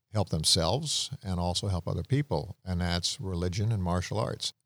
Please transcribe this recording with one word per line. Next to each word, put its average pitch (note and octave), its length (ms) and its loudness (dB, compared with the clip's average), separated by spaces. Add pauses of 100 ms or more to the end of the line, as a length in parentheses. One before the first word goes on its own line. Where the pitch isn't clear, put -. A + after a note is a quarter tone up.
(140)
help G#2+ 180 0
themselves F#2 800 2 (120)
and F#2 160 -2
also F2 300 0
help F2+ 180 0
other F#2 160 -2
people. F2 640 0
And F2+ 160 0
that's F2 400 0
religion F#2 500 0
and G#2 100 0
martial F2+ 380 0
arts. - 340 -4 (140)